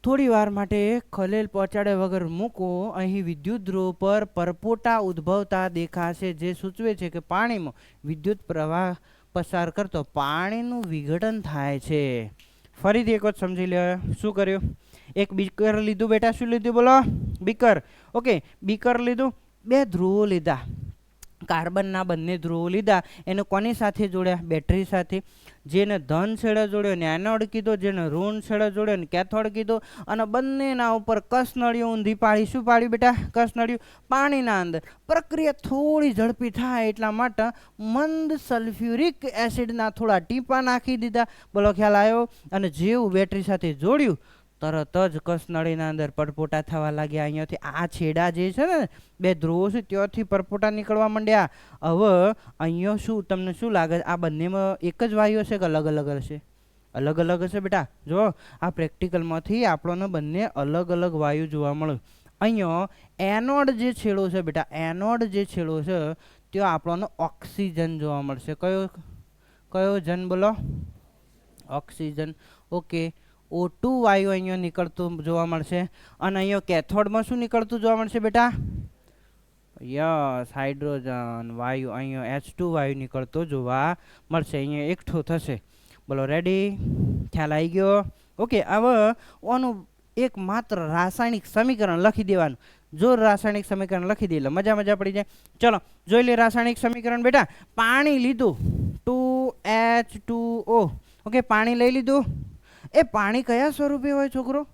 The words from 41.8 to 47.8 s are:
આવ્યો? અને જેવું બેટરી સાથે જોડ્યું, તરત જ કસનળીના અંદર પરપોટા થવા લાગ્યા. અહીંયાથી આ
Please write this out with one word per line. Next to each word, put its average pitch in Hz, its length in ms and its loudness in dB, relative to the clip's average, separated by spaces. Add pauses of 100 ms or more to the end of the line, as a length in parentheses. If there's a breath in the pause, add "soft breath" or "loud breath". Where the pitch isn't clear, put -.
આવ્યો? 226 340 4 (220 loud breath)
અને 196 160 0
જેવું 190 440 0
બેટરી 190 300 2
સાથે 180 320 -2
જોડ્યું, 196 440 2 (420 soft breath)
તરત 156 380 -2
જ 170 280 0
કસનળીના 160 640 -2
અંદર 156 220 -4
પરપોટા 151 520 -4
થવા 151 280 -2
લાગ્યા. 151 340 -4
અહીંયાથી 156 320 -4
આ 147 300 -6